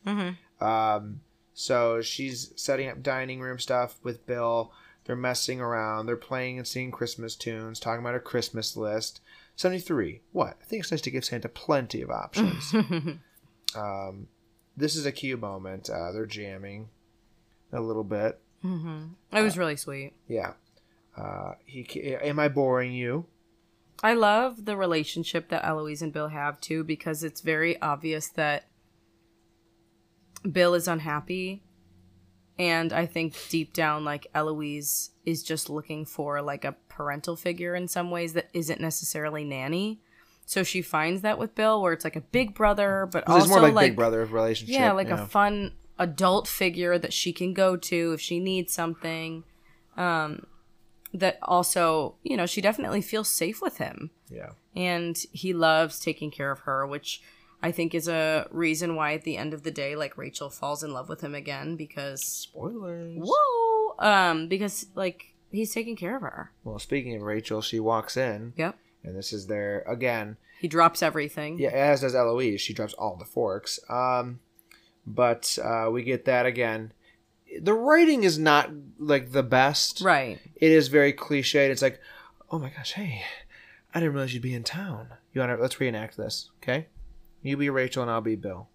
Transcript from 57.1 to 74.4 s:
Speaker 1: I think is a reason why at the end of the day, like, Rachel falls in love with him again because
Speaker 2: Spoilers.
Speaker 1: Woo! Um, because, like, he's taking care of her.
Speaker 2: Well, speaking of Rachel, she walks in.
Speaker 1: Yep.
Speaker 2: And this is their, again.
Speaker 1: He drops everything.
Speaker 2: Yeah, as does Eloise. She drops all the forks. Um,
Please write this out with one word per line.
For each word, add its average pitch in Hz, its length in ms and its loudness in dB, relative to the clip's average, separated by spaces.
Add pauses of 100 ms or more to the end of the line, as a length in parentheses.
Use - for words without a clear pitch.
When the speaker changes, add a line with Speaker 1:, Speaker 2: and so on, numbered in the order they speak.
Speaker 1:
I 170 80 0
think 165 240 -2
is 160 120 -2
a 156 440 2
reason 165 440 0
why 151 180 0
at 156 100 -6
the 160 120 -4
end 151 180 -6
of 147 100 -12
the 156 80 -4
day, 147 240 -4
like, 143 220 -6
Rachel 139 320 -10
falls 147 340 -6
in 147 100 -8
love 131 160 -10
with - 120 -10
him 143 140 -8
again 143 400 -8
because 139 480 -8
Speaker 2:
Spoilers. 170 960 -10
Speaker 1:
Woo! 453 800 2
Um, 180 480 4
because, 190 380 -4 (100)
like, 185 380 -6 (180)
he's 214 220 -4
taking 226 220 -4
care 196 200 -6
of 262 60 -6
her. - 300 -10 (120)
Speaker 2:
Well, 107 160 -10
speaking 123 360 -4
of 104 80 -8
Rachel, 107 380 -2
she 113 180 -2
walks 110 360 0
in. 120 400 -2
Speaker 1:
Yep. 165 220 -4 (260)
Speaker 2:
And 92 140 -12
this 98 160 -8
is 98 140 -8
their, 101 400 -2
again. 117 500 -2 (220)
Speaker 1:
He 175 80 -4
drops 165 340 6
everything. 151 560 -2
Speaker 2:
Yeah, 139 120 2
as 139 320 4
does 127 120 0
Eloise. 120 480 2
She - 120 -4
drops 107 200 -4
all 98 220 -4
the - 100 -16
forks. 107 540 -2 (100)
Um, 123 520 0 (680)